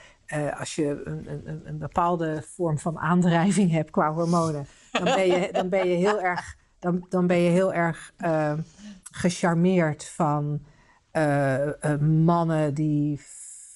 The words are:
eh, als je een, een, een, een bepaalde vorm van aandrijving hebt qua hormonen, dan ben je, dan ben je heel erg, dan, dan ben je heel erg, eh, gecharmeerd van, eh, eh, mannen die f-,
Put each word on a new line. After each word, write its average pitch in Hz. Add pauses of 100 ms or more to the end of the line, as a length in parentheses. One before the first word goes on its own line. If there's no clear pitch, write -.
(260)
eh, 147
als -
je 143
een, 156
een, 151
een, 156
een 151
bepaalde 160 (120)
vorm 160
van 160
aandrijving 175
hebt 160
qua 156
hormonen, 165 (260)
dan 196
ben 196
je, 185
dan 185
ben 185
je 180
heel 202
erg, 180 (220)
dan, 180
dan 180
ben 180
je 175
heel 185
erg, 165
eh, 156 (600)
gecharmeerd 175
van, 147 (500)
eh, 143
eh, 143
mannen 160
die 147
f-, - (500)